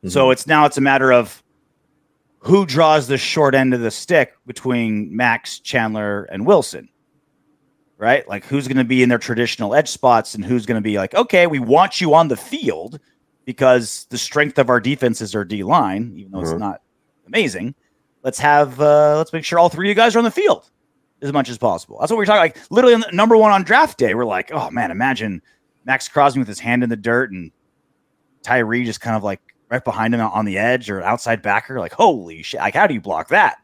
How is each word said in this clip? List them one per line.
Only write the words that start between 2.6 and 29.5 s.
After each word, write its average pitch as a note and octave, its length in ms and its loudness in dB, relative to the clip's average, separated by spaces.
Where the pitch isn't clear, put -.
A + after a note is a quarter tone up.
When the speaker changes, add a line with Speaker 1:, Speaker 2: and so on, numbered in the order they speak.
Speaker 1:
draws D#3 400 2
the C3+ 120 -2
short C#3 360 0
end C3 180 2
of A#2+ 80 -2
the A2+ 100 -2
stick - 440 -2
between A2+ 680 -4
Max, A#2 460 -2
Chandler, G#2+ 640 -4
and F#2+ 200 -10
Wilson, D3 440 0
right? A#2 300 0
Like, G2 160 -10
who's C#3 220 -4
gonna C3 180 0
be B2+ 180 2
in A#2+ 60 4
their A#2+ 100 2
traditional A2+ 560 -4
edge D3 160 2
spots A#2 440 0
and - 100 -8
who's A2+ 220 -2
gonna A2+ 140 -2
be G#2 180 -2
like, F#2+ 160 -4
"Okay, F#3 320 2
we D3+ 140 -2
want D3 400 2
you D#3+ 140 2
on E3 140 6
the B2 80 -2
field B2+ 600 -8
because B2+ 680 0
the B2 80 -10
strength D3 400 -2
of B2+ 120 2
our B2 100 4
defense B2 400 -2
is G#2+ 160 -10
our G#2 80 -4
D G2+ 180 -8
line, G#2+ 540 -2
even F#2+ 160 -20
though F#2 80 -10
it's E2 100 -4
Speaker 2:
Uh-huh. E2 80 -4
Speaker 1:
not G2+ 240 -8
amazing. C#3 460 -4
Let's C3 160 -4
have, D3 400 2
uh, D3 380 4
let's D#3+ 140 -4
make D#3+ 120 -8
sure E3+ 140 -2
all F3 100 6
three E3+ 180 -4
of G3+ 40 0
you G#3 40 0
guys A3+ 220 2
are - 20 4
on A#3 60 2
the A3+ 80 2
field - 360 0
as C#3+ 120 -6
much C3+ 160 0
as A#2 100 -12
possible." G2 420 -4
That's D#3 100 -2
what A3+ 80 -2
we're G#3 80 0
talking, G#3 140 4
like, E3 160 0
literally A#3+ 240 6
on A3+ 80 0
the, G#3 100 -10
number A3 240 4
one G#3+ 160 6
on G3 100 2
draft F3 360 0
day, A2 160 0
we're A#2+ 100 -2
like, F#2+ 280 -6
"Oh D3+ 200 -6
man, A2 180 -4
imagine A2 520 -4
Max C3 240 -6
Crosby C#3 320 2
with A2+ 80 -4
his G2+ 120 -14
hand B2 220 -2
in B2 60 -2
the A2+ 80 -4
dirt A#2 340 -2
and F2+ 220 -14
Tyree A#2+ 420 -2
just A2+ 160 -8
kind A2+ 160 -4
of, G2+ 60 -4
like, G2 180 -6